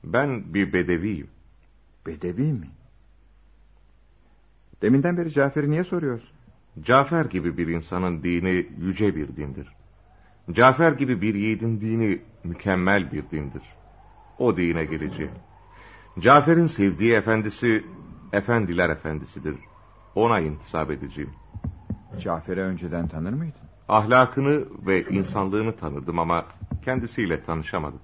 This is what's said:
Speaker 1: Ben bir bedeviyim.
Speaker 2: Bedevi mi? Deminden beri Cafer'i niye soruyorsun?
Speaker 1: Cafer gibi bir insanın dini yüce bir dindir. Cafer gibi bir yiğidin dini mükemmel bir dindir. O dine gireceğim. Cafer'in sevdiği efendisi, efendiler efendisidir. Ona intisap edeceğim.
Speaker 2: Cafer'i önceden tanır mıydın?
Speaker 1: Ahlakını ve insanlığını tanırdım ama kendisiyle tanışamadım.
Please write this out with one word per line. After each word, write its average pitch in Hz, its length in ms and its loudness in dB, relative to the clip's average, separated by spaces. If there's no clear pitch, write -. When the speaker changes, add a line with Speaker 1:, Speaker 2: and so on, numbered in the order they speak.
Speaker 1:
Ben 117 500 -2
bir 98 180 2
bedeviyim. 87 580 -2
Speaker 2:
Bedevi 87 460 -4
mi? 87 180 -8
Deminden 139 340 4
beri 170 140 -2
Cafer'i 143 400 0
niye 165 140 0
soruyorsun? 143 460 -6
Speaker 1:
Cafer 139 440 4
gibi 85 320 -2
bir 82 120 -2
insanın 85 540 -2
dini 87 440 0
yüce 95 380 0
bir 69 200 -8
dindir. 71 360 -10
Cafer 131 400 6
gibi 127 300 -2
bir 107 120 0
yiğidin 110 460 -2
dini 110 420 0
mükemmel 92 680 0
bir 76 180 -8
dindir. 73 320 -8
O 117 180 2
dine 85 280 0
gireceğim. 76 480 -8
Cafer'in 147 480 6
sevdiği 101 480 2
efendisi, 110 720 2
efendiler 98 580 2
efendisidir. 76 640 -6
Ona 110 260 2
intisap 78 500 -4
edeceğim. 71 440 -10
Speaker 2:
Cafer'i 90 420 -6
önceden 87 480 -4
tanır 80 240 -6
mıydın? 156 280 -8
Speaker 1:
Ahlakını 127 760 4
ve 95 180 2
insanlığını 98 720 0
tanırdım 76 420 -6
ama 85 280 0
kendisiyle 117 580 -2
tanışamadım. 78 600 -6